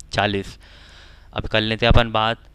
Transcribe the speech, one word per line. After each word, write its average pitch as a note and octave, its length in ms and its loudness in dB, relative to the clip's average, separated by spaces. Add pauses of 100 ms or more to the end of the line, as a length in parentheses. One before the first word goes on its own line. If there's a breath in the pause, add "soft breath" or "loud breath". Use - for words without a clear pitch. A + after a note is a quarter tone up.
(140)
चालीस। G3 440 -4 (760 loud breath)
अब - 140 -8
कर A2 140 -2
लेते A2 240 -2
हैं A#2 80 6
अपन A#2 180 4
बात A2 260 -2 (180)